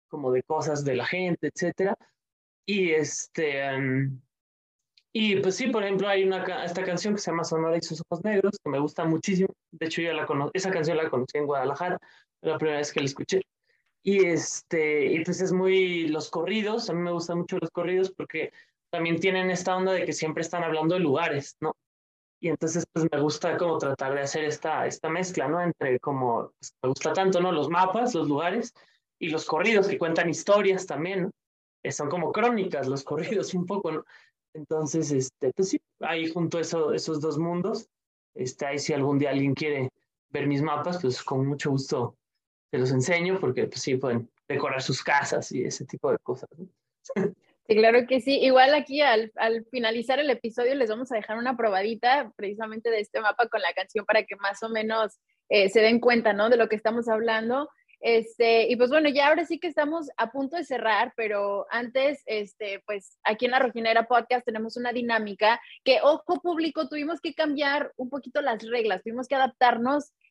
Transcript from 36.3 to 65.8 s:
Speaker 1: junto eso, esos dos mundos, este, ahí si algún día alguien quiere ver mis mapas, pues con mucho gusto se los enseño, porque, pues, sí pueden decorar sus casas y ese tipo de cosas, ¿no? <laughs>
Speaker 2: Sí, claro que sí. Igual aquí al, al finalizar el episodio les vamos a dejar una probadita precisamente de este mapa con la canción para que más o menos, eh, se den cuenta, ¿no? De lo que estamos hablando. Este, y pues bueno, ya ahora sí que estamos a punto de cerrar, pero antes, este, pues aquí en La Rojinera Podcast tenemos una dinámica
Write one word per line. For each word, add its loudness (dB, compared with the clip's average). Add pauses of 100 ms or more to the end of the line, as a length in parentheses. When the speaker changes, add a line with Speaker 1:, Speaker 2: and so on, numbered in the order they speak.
Speaker 1:
junto -2
eso, 0
esos -2
dos -2
mundos, -4 (460)
este, -6
ahí -2
si -2
algún 2
día 0
alguien 2
quiere -2 (400)
ver -4
mis 0
mapas, -2
pues -2
con 0
mucho -2
gusto -2 (560)
se -2
los 2
enseño, 2
porque, -2
pues, -8
sí -2
pueden -2 (180)
decorar -2
sus -4
casas 0
y -2
ese -8
tipo -4
de 0
cosas, -8
¿no? -16 (360)
<laughs> -6 (220)
Speaker 2:
Sí, 6
claro 6
que 2
sí. 0
Igual 8
aquí 0
al, 4
al 0
finalizar -2
el 2
episodio 0
les 0
vamos -6
a -2
dejar -4
una -2
probadita 0
precisamente -8
de 2
este -6
mapa 2
con -4
la -2
canción -4
para 2
que -10
más -4
o -6
menos, -2 (300)
eh, 4
se 4
den 6
cuenta, 4
¿no? 2
De 6
lo 4
que 0
estamos -2
hablando. 0 (300)
Este, 4
y 2
pues 4
bueno, 4
ya 4
ahora 4
sí -6
que -6
estamos -2
a -2
punto -6
de -4
cerrar, 0
pero -2
antes, 0
este, -6
pues -10
aquí 0
en 2
La 4
Rojinera 2
Podcast 2
tenemos -6
una -4
dinámica 2 (220)